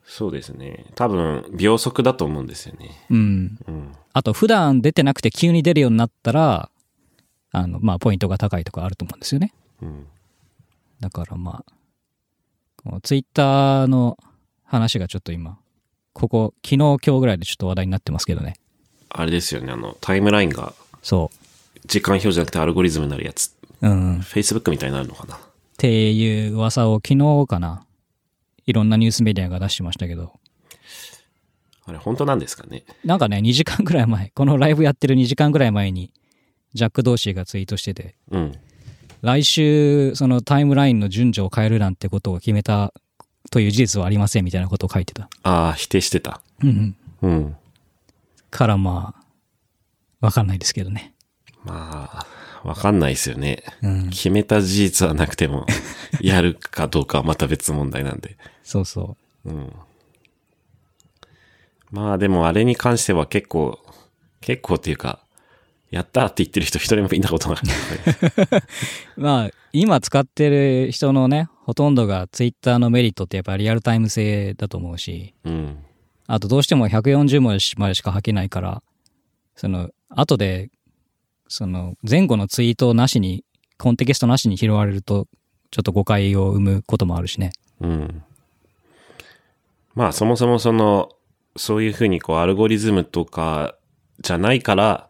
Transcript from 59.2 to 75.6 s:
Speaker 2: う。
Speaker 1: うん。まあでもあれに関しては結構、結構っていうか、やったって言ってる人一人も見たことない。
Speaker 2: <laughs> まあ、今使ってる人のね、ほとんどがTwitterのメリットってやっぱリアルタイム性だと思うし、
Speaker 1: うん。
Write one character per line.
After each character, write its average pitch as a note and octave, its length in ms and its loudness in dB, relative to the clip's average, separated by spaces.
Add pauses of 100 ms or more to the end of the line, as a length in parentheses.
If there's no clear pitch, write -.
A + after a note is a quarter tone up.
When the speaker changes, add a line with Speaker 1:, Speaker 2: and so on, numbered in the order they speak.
Speaker 2:
う。 - 60 -10
Speaker 1:
う - 20 -10
ん。 C2+ 200 -12 (2250)
ま G2+ 240 -4
あ F#2+ 40 -2
で G2 100 2
も E2+ 200 4
あ E2 40 2
れ G#2+ 120 4
に B2 100 2
関 A#2+ 240 0
し - 60 -2
て G#2 80 0
は D#2 140 0
結 - 220 -4
構、 D2 300 -2 (640)
結 - 220 -6
構 F2+ 120 -2
っ D#2 60 -2
て E2+ 100 -8
い D2 40 -2
う - 20 -8
か、 - 240 -10 (720)
や F2 100 -4
っ - 100 -8
た B2 160 2
っ - 80 -2
て - 80 -2
言 D#2+ 40 0
っ - 40 -18
て - 80 -2
る E2 80 -2
人 - 120 -4
一 - 80 -6
人 G#2+ 160 2
も F#2+ 60 0
見 F#2 120 0
た F#2+ 80 0
こ E2 100 -2
と - 120 -4
な E2 60 -2
い。 - 20 -8 (840)
Speaker 2:
<laughs> - 760 -2
ま C#3 280 0
あ、 G2+ 60 -6 (220)
今 E3 280 4
使 - 180 -2
っ C#3 60 2
て D3 260 0
る C3+ 400 2
人 C3+ 220 0
の C3 160 4
ね、 D#3 200 0 (160)
ほ A#2 100 -4
と D3 140 2
ん C#3+ 60 4
ど A#2 120 4
が F#2+ 220 -2
Twitter B2 500 0
の A#2+ 120 4
メ B2 120 4
リ A2+ 80 4
ッ - 20 -12
ト - 120 -6
っ F2 40 -10
て - 80 -6
や F#2 60 -4
っ - 20 -10
ぱ G2 120 -4
リ G#2 140 0
ア A2+ 40 2
ル A#2 60 0
タ A#2 140 0
イ A2+ 60 2
ム A2 80 2
性 G#2 460 -2
だ G#2 140 -6
と - 80 -10
思 F2 160 -8
う E2+ 60 -10
し、 F2 360 -12 (100)
Speaker 1:
う E2 60 -8
ん。 D2+ 280 -8 (480)